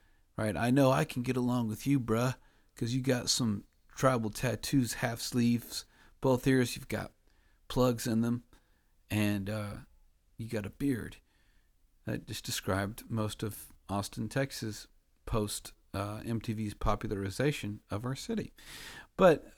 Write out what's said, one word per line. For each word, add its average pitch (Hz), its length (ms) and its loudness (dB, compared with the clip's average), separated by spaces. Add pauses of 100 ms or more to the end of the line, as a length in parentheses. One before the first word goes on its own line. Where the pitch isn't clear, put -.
(380)
right? 107 180 0
I 117 140 2
know 131 200 8
I 147 140 4
can 131 180 -4
get 127 140 -2
along 123 320 0
with 107 180 -6
you, 139 140 4
bruh, 117 360 0 (380)
'cause 120 200 -4
you 131 80 0
got 123 260 0
some 110 360 0 (300)
tribal 123 360 2
tattoos, 120 640 0
half 117 260 -2
sleeves, 120 640 0 (380)
both 143 240 2
ears, 131 300 4
you've - 120 -12
got 101 240 -6 (560)
plugs 123 380 2
in 113 160 2
them, 120 220 0 (680)
and, 104 400 0
uh, 104 220 -6 (680)
you 110 100 -8
got 107 160 -4
a 101 60 -8
beard. 123 460 -2 (920)
That 117 200 -4
just - 180 -10
described - 680 -4
most 107 320 -4
of - 300 -8 (160)
Austin, 101 400 -4
Texas, 120 580 -6 (400)
post, - 460 -2 (200)
uh, 101 320 -6
M 113 160 -2
T 113 120 -4
V's 107 220 -4
popularization 104 1040 -2 (100)
of 107 140 -4
our 127 100 -4
city. - 380 -6 (640)
But, 180 420 8